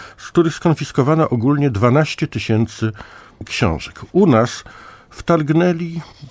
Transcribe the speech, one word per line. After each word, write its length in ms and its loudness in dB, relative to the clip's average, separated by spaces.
z 100 -20
których 260 2
skonfiskowano 760 0
ogólnie 420 0
dwanaście 560 0
tysięcy 640 -2
książek. 560 -4
U 160 4
nas 360 2
wtargnęli 920 0